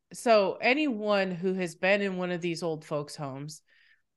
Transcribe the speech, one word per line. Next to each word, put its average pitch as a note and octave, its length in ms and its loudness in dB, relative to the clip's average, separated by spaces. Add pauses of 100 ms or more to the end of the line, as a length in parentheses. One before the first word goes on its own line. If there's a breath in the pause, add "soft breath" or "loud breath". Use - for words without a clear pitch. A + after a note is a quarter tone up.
(140)
so G#3 480 4
anyone G#3+ 720 2
who F#3 240 -2
has F3 200 -4
been G3 260 2
in F#3+ 160 -2
one F3+ 140 -2
of F3 100 -4
these E3+ 220 -4
old D#3 220 -4
folks' D3 300 -6
homes D3 460 -10 (560 soft breath)